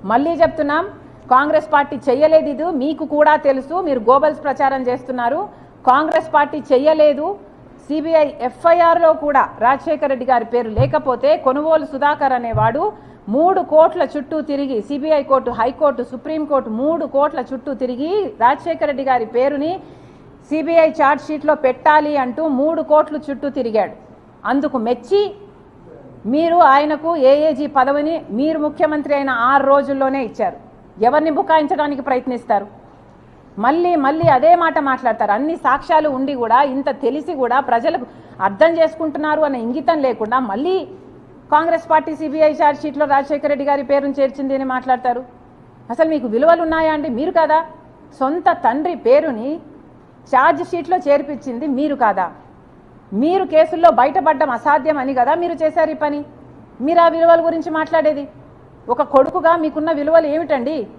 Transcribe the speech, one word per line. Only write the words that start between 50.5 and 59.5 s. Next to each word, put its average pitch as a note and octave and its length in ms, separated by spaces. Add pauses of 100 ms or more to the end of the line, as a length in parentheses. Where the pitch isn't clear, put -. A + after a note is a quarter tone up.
షీట్‌లో E4+ 360
చేర్పించింది? C#4+ 600 (120)
మీరు C#4+ 260
కాదా? F#3+ 220 (960)
మీరు F#4 300
కేసుల్లో D#4+ 380 (100)
బయటపడడం D4 560
అసాధ్యం D4+ 460
అని C4+ 160
కదా B3 140 (100)
మీరు F4 200
చేశారు D#4 340
ఈ - 80
పని. D4 160 (640)
మీరు E4+ 180
ఆ E4+ 100
విలువల E4 340
గురించి E4 300
మాట్లాడేది? D#4 460 (680)
ఒక D4 100 (120)
కొడుకుగా D#4+ 380 (120)